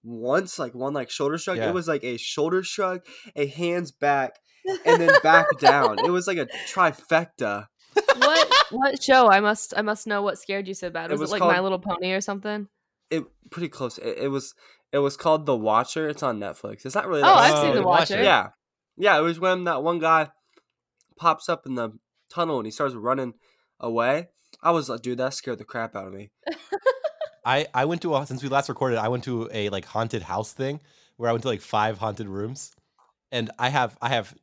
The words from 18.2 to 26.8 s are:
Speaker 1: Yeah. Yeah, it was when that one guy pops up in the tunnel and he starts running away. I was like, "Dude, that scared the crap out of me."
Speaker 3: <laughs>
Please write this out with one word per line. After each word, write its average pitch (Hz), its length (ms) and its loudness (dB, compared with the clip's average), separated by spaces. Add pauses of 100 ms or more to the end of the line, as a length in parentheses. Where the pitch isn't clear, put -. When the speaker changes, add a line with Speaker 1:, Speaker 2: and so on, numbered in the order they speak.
Speaker 1:
Yeah. 139 240 4 (500)
Yeah, 190 200 4
it 151 40 2
was 165 180 -2
when 185 240 0
that 156 180 -2
one 170 180 0
guy 160 280 4 (880)
pops 160 320 0
up 165 180 -4
in 135 80 -6
the 117 160 -4 (400)
tunnel 165 280 -2
and 107 80 -4
he 110 40 -10
starts 135 240 -4
running 120 400 -4 (460)
away. 120 480 -2 (340)
I 165 100 2
was 151 160 -2
like, 120 140 -8
"Dude, 123 160 -6
that 131 160 -4
scared 120 240 -8
the 107 60 -16
crap 113 320 -10
out 98 100 -10
of 95 60 -14
me." 101 180 -16 (160)
Speaker 3:
<laughs> 330 80 -8 (920)